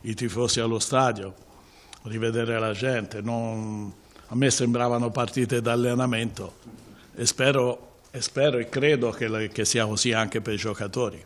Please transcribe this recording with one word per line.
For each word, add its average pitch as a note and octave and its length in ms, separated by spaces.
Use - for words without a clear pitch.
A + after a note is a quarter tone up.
i A2 140
tifosi A#2 440
allo A2+ 200
stadio, G#2+ 560
rivedere A2+ 560
la A2 120
gente. G#2+ 500
Non, A2 720
a A2+ 60
me C3+ 140
sembravano A#2+ 640
partite A#2+ 500
d'allenamento A#2 960
e A#2 140
spero, C3 720
e - 100
spero C#3 380
e A#2 120
credo C3+ 420
che, A2+ 160
le, A2 220
che A2 140
sia A2+ 220
così G#2+ 260
anche A2 300
per G#2+ 140
i - 20
giocatori G2+ 680